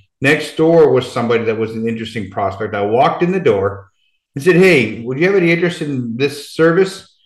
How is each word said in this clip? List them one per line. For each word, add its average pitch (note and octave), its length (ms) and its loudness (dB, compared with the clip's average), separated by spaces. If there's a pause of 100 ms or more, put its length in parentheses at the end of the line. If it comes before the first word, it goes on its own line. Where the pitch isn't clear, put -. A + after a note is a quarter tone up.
(200)
Next D3+ 360 0
door D#3+ 360 4
was B2+ 180 0
somebody A#2 340 -2
that A2 140 -2
was A2 140 -4
an A2+ 160 -6
interesting A2+ 420 -8
prospect. G#2 440 -6
I G2+ 80 -2
walked B2 400 0
in F3 100 0
the F#3+ 80 -2
door G2+ 500 -2 (440)
and C#3 100 -8
said, F3 120 4
"Hey, B2+ 460 4
would B2+ 160 -6
you E3+ 80 2
have G3 80 0
any F3 160 2
interest E3+ 320 -2
in B2+ 340 -6
this C#3 340 -4
service?" E3+ 760 0